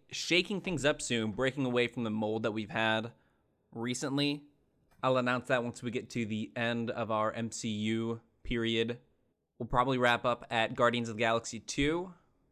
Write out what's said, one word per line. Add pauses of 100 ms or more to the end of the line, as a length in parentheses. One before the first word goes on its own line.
(120)
shaking
things
up
soon,
breaking
away
from
the
mold
that
we've
had (640)
recently. (600)
I'll
announce
that
once
we
get
to
the
end
of
our
M
C
U (220)
period. (640)
We'll
probably
wrap
up
at
Guardians
of
the
Galaxy
two, (380)